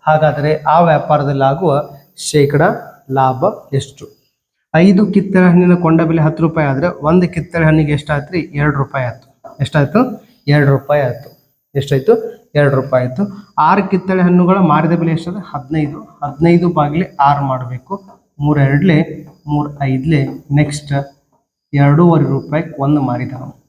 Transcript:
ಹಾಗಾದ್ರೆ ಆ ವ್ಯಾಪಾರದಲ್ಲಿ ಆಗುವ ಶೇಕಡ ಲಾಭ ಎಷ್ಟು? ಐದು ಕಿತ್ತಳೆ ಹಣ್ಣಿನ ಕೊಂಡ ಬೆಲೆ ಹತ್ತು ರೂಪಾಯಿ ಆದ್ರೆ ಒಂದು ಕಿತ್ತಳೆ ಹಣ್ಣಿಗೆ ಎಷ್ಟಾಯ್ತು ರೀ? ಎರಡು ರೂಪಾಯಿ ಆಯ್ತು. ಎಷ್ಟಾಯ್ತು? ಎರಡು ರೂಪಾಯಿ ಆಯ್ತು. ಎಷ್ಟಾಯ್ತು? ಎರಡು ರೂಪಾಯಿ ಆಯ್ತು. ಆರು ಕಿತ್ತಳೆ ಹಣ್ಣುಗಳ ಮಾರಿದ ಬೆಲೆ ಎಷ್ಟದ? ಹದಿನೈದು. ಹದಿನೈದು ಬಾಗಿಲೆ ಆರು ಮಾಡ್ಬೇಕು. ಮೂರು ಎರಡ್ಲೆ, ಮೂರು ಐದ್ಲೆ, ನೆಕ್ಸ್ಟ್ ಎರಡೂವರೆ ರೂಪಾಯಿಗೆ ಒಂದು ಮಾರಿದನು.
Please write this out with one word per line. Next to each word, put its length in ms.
ಹಾಗಾದ್ರೆ 440
ಆ 20
ವ್ಯಾಪಾರದಲ್ಲಿ 600
ಆಗುವ 200
ಶೇಕಡ 320
ಲಾಭ 320
ಎಷ್ಟು? 260
ಐದು 260
ಕಿತ್ತಳೆ 380
ಹಣ್ಣಿನ 240
ಕೊಂಡ 160
ಬೆಲೆ 200
ಹತ್ತು 220
ರೂಪಾಯಿ 240
ಆದ್ರೆ 200
ಒಂದು 240
ಕಿತ್ತಳೆ 320
ಹಣ್ಣಿಗೆ 340
ಎಷ್ಟಾಯ್ತು 340
ರೀ? 80
ಎರಡು 160
ರೂಪಾಯಿ 280
ಆಯ್ತು. 220
ಎಷ್ಟಾಯ್ತು? 360
ಎರಡು 240
ರೂಪಾಯಿ 360
ಆಯ್ತು. 220
ಎಷ್ಟಾಯ್ತು? 380
ಎರಡು 160
ರೂಪಾಯಿ 320
ಆಯ್ತು. 160
ಆರು 220
ಕಿತ್ತಳೆ 360
ಹಣ್ಣುಗಳ 300
ಮಾರಿದ 300
ಬೆಲೆ 100
ಎಷ್ಟದ? 280
ಹದಿನೈದು. 480
ಹದಿನೈದು 440
ಬಾಗಿಲೆ 280
ಆರು 140
ಮಾಡ್ಬೇಕು. 420
ಮೂರು 200
ಎರಡ್ಲೆ, 380
ಮೂರು 220
ಐದ್ಲೆ, 280
ನೆಕ್ಸ್ಟ್ 340
ಎರಡೂವರೆ 640
ರೂಪಾಯಿಗೆ 360
ಒಂದು 180
ಮಾರಿದನು. 460